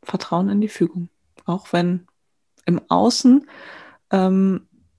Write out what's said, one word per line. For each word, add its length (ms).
Vertrauen 460
in 120
die 80
Fügung. 400
Auch 280
wenn 340
im 240
Außen, 600
ähm, 560